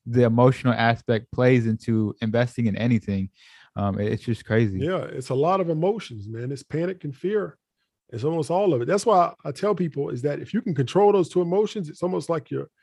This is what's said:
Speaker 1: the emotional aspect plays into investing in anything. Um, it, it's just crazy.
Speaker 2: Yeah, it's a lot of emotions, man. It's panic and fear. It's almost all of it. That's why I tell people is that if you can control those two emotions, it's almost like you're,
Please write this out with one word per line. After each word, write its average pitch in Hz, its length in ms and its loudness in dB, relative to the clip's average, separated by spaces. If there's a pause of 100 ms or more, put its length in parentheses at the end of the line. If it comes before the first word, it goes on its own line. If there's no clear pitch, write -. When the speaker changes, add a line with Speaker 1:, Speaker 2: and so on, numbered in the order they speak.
Speaker 1:
the 120 180 4
emotional 120 500 4
aspect 113 580 0
plays 127 340 4
into 110 560 0
investing 117 460 0
in 98 80 -2
anything. 101 540 0 (460)
Um, 101 240 -2
it, 104 120 -2
it's 113 120 -4
just 117 220 -4
crazy. 107 340 2
Speaker 2:
Yeah, 160 260 -2
it's - 240 -10
a 135 60 -2
lot 170 260 2
of 170 80 -4
emotions, 160 580 -4
man. 117 240 -8
It's 139 120 -10
panic 175 400 -6
and 143 120 -10
fear. 190 420 -4 (520)
It's 113 160 -10
almost 160 260 -2
all 185 220 2
of 120 80 0
it. 120 40 -4
That's 190 200 0
why 175 280 4 (120)
I 156 60 -6
tell 202 220 -2
people 165 360 -4
is 123 140 -6
that 143 160 -2
if - 140 -16
you 214 80 0
can 180 140 -4
control 190 380 4
those 190 160 2
two 180 120 0
emotions, 190 480 -2
it's - 140 -16
almost 180 260 -4
like 165 220 -6
you're, 139 160 -6 (160)